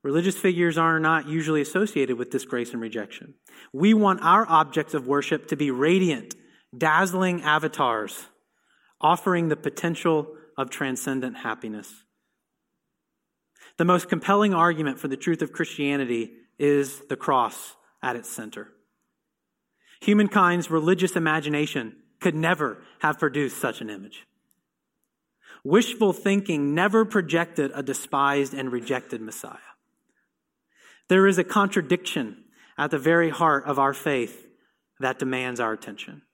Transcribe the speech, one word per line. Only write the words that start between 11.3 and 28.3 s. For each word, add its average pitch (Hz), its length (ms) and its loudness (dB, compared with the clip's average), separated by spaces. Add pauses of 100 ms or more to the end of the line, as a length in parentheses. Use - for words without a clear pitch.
happiness. 107 680 -10 (1700)
The 170 80 0
most 180 220 4
compelling 196 460 2
argument 160 460 2
for 147 80 -8
the 135 100 -4
truth 165 240 -2
of 151 100 -4
Christianity 139 840 -4 (220)
is 143 480 2
the 131 100 -6
cross - 580 -2 (280)
at 123 120 -4
its 113 140 -12
center. 107 440 -14 (1300)
Humankind's 196 680 4
religious 165 460 2
imagination 151 840 -2 (200)
could 170 160 0
never 156 480 -2 (160)
have 151 180 0
produced 143 400 -2
such 120 240 -4
an 110 80 -10
image. 101 380 -16 (1400)
Wishful 196 500 4
thinking 185 600 0
never 208 300 4
projected 165 680 -2
a 147 80 -8
despised 139 720 -2